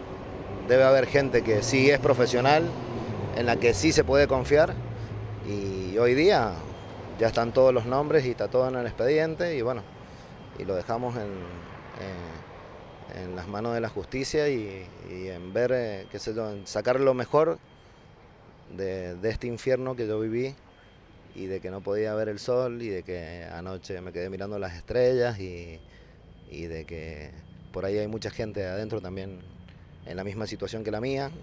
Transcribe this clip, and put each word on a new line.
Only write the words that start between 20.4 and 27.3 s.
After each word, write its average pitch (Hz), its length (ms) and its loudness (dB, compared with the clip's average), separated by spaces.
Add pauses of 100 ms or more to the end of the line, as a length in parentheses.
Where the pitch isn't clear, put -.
y 95 120 -10
de 92 140 -4
que 92 100 -8
no 98 100 -8
podía 107 340 0
ver 107 140 0
el 104 100 -6
sol, 123 440 0
y 113 60 -4
de 92 140 -4
que 87 500 -8
anoche 90 480 -8
me 90 120 -12
quedé 87 180 -6
mirando 98 280 -6
las 92 160 -6
estrellas, 120 680 2
y, 85 400 -10 (680)
y 80 160 -10
de 80 180 -8
que 78 460 -10 (420)